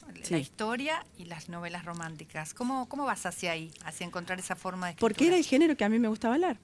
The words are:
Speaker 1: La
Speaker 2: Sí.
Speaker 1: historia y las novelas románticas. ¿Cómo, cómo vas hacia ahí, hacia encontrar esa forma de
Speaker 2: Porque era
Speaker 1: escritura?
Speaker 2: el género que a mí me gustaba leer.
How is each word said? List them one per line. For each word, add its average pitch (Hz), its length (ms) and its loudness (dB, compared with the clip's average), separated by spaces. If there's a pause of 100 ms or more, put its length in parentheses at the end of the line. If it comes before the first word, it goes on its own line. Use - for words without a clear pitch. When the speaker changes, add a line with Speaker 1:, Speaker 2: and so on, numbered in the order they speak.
(200)
Speaker 1:
La - 60 -20
Speaker 2:
Sí. 180 100 0
Speaker 1:
historia 240 680 -2 (140)
y 180 80 -14
las 170 240 -14
novelas 170 360 -8
románticas. 160 680 -10
¿Cómo, 254 340 -2
cómo 277 180 -4
vas 220 200 -2
hacia 175 280 -2
ahí, 160 180 -6 (120)
hacia 160 220 -8
encontrar 180 340 -6
esa 180 160 -4
forma 180 340 -6
de 170 100 -8
Speaker 2:
Porque 226 260 4
era 349 100 8
Speaker 1:
escritura? - 40 8
Speaker 2:
el 302 60 4
género 302 320 6
que 214 80 2
a 202 40 4
mí 220 80 4
me 233 120 4
gustaba 226 280 2
leer. 339 260 0